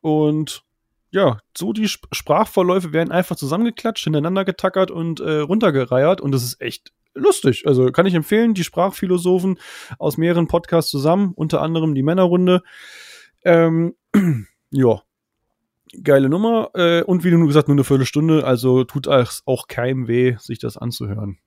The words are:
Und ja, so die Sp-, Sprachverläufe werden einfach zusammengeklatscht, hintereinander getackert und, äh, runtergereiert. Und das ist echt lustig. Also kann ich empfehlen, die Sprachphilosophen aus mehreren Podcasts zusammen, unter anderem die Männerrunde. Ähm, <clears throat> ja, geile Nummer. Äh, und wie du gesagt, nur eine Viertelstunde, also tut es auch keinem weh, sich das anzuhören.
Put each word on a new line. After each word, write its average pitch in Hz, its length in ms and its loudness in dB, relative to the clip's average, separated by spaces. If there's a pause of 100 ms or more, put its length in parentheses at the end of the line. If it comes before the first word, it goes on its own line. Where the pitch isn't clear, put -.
Und 151 600 -2 (480)
ja, 160 280 0 (180)
so 196 160 -6
die 214 160 -4
Sp-, - 240 -10
Sprachverläufe 175 840 0
werden 165 180 -2
einfach 175 240 -2
zusammengeklatscht, 220 680 -4
hintereinander 165 420 -2
getackert 185 440 -2
und, 165 300 -6
äh, 156 200 -2
runtergereiert. 151 840 0
Und 139 100 -2
das 131 120 0
ist - 160 -10
echt - 320 -12 (220)
lustig. 269 520 0
Also 127 260 4
kann 170 120 2
ich 190 100 2
empfehlen, 220 380 2
die 185 120 -2
Sprachphilosophen 180 920 -2 (400)
aus 147 200 -4
mehreren 170 300 2
Podcasts 170 420 0
zusammen, 170 440 0
unter 160 280 -2
anderem 160 320 -2
die 131 80 0
Männerrunde. 180 600 2 (800)
Ähm, 165 520 2 (180)
<clears throat> 160 580 -2
ja, 127 300 2 (1000)
geile 139 260 4
Nummer. 220 460 0
Äh, 170 300 2
und 180 200 0
wie 180 60 2
du 170 160 4
gesagt, 147 220 4
nur 143 80 4
eine 135 80 2
Viertelstunde, 147 600 0
also 127 400 2
tut 131 220 -8
es 135 400 0
auch 131 200 -4
keinem 127 420 -6
weh, 123 320 2
sich 117 180 -12
das 117 180 -8
anzuhören. 107 720 -8